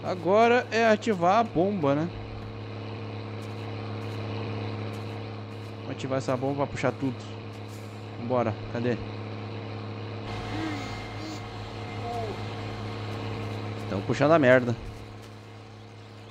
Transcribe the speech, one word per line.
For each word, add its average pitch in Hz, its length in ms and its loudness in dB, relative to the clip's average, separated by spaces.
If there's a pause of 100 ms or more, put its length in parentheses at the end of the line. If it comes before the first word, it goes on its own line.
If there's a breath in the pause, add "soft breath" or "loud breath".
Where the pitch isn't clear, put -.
Agora 214 680 6
é 226 160 6
ativar 208 520 6
a 233 40 6
bomba, 180 500 4
né? 156 160 2 (3750)
Vou - 80 -6
ativar 135 260 -2
essa 131 180 2
bomba 139 300 2
pra - 20 -6
puxar - 260 0
tudo. 131 220 0 (1040)
Vambora, 120 340 2 (180)
cadê? 117 260 0 (4000)
Tão 98 120 0
puxando 131 300 6
a 165 80 10
merda. 123 360 10 (1600)